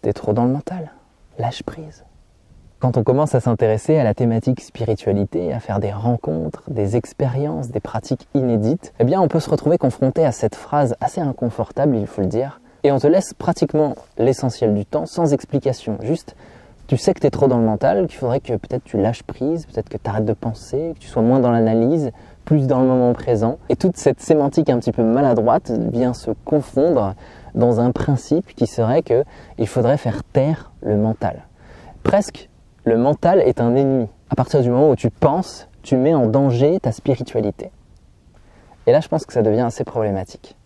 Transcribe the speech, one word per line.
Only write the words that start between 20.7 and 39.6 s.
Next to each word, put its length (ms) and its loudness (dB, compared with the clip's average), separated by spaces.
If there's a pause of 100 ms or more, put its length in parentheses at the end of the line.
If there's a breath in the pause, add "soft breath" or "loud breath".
que 60 -20
tu 80 -20
sois 140 -2
moins 180 4
dans 100 2
l'analyse, 600 2 (320 loud breath)
plus 240 2
dans 120 2
le 60 4
moment 260 4
présent. 460 -2 (120)
Et 60 2
toute 200 0
cette 240 0
sémantique 500 2
un 80 2
petit 140 -2
peu 100 0
maladroite 680 2
vient 440 -2
se 160 -8 (140)
confondre 680 0 (420 loud breath)
dans 240 4
un 100 2
principe 640 -2
qui 140 0
serait 340 0
que 220 2 (340 loud breath)
il 80 -2
faudrait 300 0
faire 260 -4
taire 480 -2 (120)
le 140 0
mental. 500 -2 (580 loud breath)
Presque, 460 0 (340)
le 120 4
mental 440 4
est 200 2
un 140 2
ennemi. 320 2 (240)
À 60 -2
partir 260 2
du 80 2
moment 200 4
où 40 4
tu 160 -2
penses, 580 -2 (140)
tu 140 0
mets 180 4
en 120 4
danger 520 2
ta 140 -2
spiritualité. 800 -4 (1120 soft breath)
Et 60 4
là, 80 4
je 80 -10
pense 180 -4
que 60 -20
ça 100 2
devient 200 2